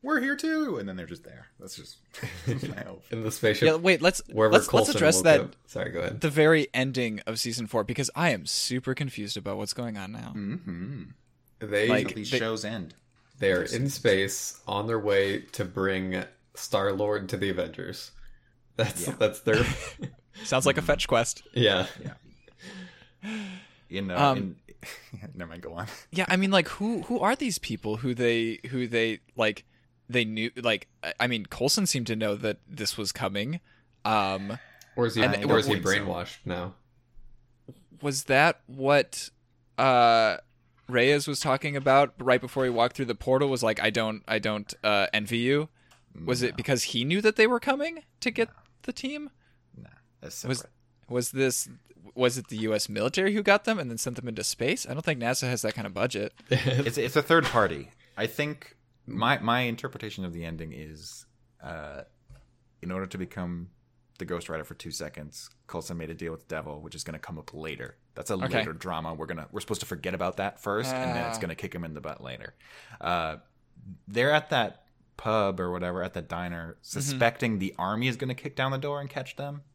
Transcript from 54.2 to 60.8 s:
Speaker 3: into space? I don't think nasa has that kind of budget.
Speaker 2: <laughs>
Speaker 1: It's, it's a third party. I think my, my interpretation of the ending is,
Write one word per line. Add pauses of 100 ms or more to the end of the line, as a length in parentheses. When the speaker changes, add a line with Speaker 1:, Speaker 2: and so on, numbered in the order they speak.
Speaker 3:
into
space?
I
don't
think
nasa
has
that
kind
of
budget.
Speaker 2:
<laughs>
Speaker 1:
It's,
it's
a
third
party. (280)
I
think (320)
my,
my
interpretation
of
the
ending
is, (380)